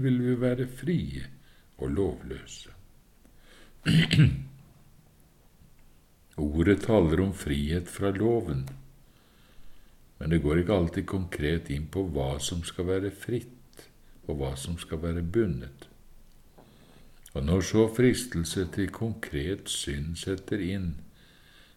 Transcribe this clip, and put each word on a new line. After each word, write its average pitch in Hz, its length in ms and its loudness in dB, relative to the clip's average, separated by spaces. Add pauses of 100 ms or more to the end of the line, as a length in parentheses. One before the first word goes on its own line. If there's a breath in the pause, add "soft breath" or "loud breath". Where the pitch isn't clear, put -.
vil 127 160 4
vi 123 200 2
være 123 280 0
frie 76 560 -2 (540 soft breath)
og 67 180 -2
lovløse. - 800 -6 (1120 soft breath)
<clears throat> - 640 6 (1900)
Ordet 82 420 4
taler 87 380 6
om 95 140 2
frihet 76 540 -2
fra 98 220 -2
loven, 98 520 0 (1600 soft breath)
men 80 120 -4
det 82 100 6
går 78 220 4
ikke 101 140 2
alltid 87 320 0
konkret 85 640 -2
inn 76 200 -4
på 95 120 -2 (100)
hva 67 260 -2
som 85 240 -4
skal 90 240 -6
være 95 240 0
fritt, - 720 -10 (440 soft breath)
og 78 120 -4
hva 67 160 -2
som 85 220 -6
skal 78 240 -8
være 85 220 -2
bundet. 85 640 -2 (1500 loud breath)
Og 69 100 -2
når 87 220 4
så 110 260 6
fristelse 98 800 2
til 98 220 0
konkret 95 720 -4
synd 73 480 -4
setter 95 480 -4
inn, 92 300 -2 (840 soft breath)